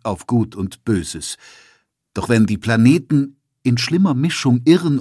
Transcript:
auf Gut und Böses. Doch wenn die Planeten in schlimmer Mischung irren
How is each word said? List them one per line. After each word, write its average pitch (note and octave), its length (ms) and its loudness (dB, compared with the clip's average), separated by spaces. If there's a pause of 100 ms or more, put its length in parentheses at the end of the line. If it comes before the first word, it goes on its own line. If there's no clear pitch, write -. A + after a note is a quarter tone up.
auf G2+ 240 -8
Gut A2 300 -2
und F#2+ 280 -10
Böses. F2 520 -4 (760)
Doch - 160 -8
wenn A2 180 4
die G2+ 120 -2
Planeten C#3 760 2 (260)
in A#2+ 160 0
schlimmer F3 360 0
Mischung B2+ 500 0
irren D#3+ 360 2